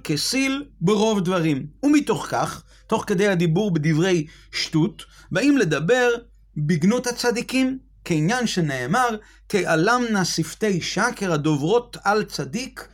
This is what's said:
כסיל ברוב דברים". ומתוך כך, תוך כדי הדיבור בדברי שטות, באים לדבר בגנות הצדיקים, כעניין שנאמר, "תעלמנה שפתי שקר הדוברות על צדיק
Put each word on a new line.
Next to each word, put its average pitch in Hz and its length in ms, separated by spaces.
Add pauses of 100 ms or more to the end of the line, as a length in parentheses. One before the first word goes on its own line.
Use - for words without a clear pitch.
כסיל 269 640 (160)
ברוב 208 380
דברים". 160 480 (160)
ומתוך 294 460
כך, 131 340 (240)
תוך 143 200
כדי 202 200
הדיבור 180 440
בדברי 160 540 (260)
שטות, - 520 (280)
באים 269 260
לדבר 202 520 (480)
בגנות 180 500
הצדיקים, 247 720 (260)
כעניין 190 420
שנאמר, 160 600 (380)
"תעלמנה 196 760
שפתי 180 560
שקר 202 520
הדוברות 156 680
על 208 200
צדיק 202 720